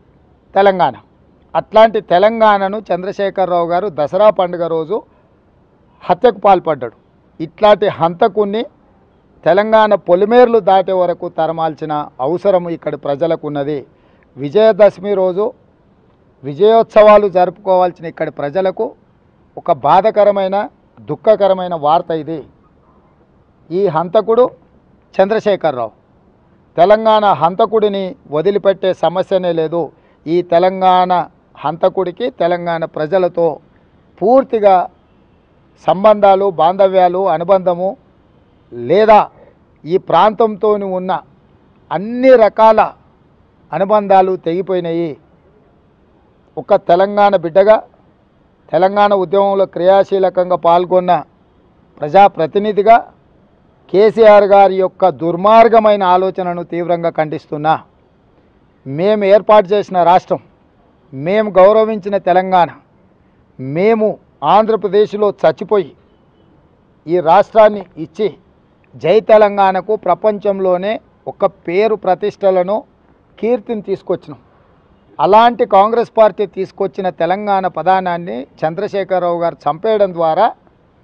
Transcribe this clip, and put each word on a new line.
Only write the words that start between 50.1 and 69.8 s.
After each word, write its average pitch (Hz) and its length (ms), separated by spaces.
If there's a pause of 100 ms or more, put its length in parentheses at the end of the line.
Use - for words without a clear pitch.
పాల్గొన్న 175 680 (760)
ప్రజాప్రతినిధిగా 196 1080 (800)
కేసీఆర్ 208 540
గారి 196 320
యొక్క 185 340
దుర్మార్గమైన 208 920
ఆలోచనను 180 600
తీవ్రంగా 170 460
ఖండిస్తున్నా. 151 720 (1080)
మేము 196 380
ఏర్పాటు 208 420
చేసిన 185 360
రాష్ట్రం, 170 360 (760)
మేము 196 360
గౌరవించిన 202 680
తెలంగాణ, 185 500 (920)
మేము 185 580 (260)
ఆంధ్రప్రదేశ్లో 208 840
చచ్చిపోయి 180 600 (1160)
ఈ 175 120
రాష్ట్రాన్ని 202 680 (120)
ఇచ్చి 185 380 (600)
జై 160 240
తెలంగాణకు 202 760